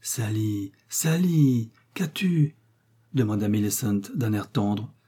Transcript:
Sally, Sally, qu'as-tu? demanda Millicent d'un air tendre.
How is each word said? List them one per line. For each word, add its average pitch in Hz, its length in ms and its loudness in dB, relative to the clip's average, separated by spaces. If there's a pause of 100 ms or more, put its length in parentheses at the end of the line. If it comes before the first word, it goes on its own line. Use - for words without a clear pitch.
Sally, 107 680 -4 (180)
Sally, 160 800 2 (220)
qu'as-tu? 170 600 0 (580)
demanda 107 340 0
Millicent 104 640 0
d'un 113 200 -2
air 101 180 -4
tendre. 104 420 -2 (140)